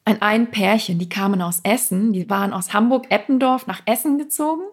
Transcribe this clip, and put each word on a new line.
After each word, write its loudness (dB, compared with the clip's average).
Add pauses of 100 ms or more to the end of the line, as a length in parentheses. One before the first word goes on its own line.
an 2
ein 2
Pärchen, 0
die -4
kamen 0
aus -4
Essen, 0
die -2
waren 0
aus -6
Hamburg-Eppendorf 2
nach -8
Essen 0
gezogen -4